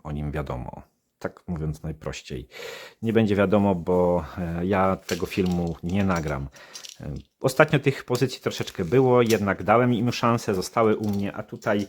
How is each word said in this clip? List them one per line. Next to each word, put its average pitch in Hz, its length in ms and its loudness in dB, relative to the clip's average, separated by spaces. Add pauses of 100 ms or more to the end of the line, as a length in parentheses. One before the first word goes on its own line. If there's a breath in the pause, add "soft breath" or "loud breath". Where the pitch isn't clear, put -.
o 78 80 -10
nim 73 200 -6
wiadomo. 69 500 -8 (380)
Tak - 280 -10
mówiąc 78 360 -6
najprościej. 69 640 -10 (540 loud breath)
Nie 110 120 -2
będzie 107 220 4
wiadomo, 101 400 4
bo, 87 500 2 (120 loud breath)
e, 85 280 -4
ja 95 300 2
tego 92 300 -6
filmu 87 580 -2
nie 95 200 0
nagram. 76 460 -2 (520 loud breath)
E, 76 120 -10 (260)
ostatnio 151 400 2
tych - 240 -2
pozycji - 380 -2
troszeczkę - 440 -6
było, 123 360 4
jednak 101 420 2
dałem 120 300 6
im 120 180 0
szansę, 117 440 0
zostały 107 420 2
u 104 120 -2
mnie, 101 240 -2
a 107 100 -10
tutaj - 460 -4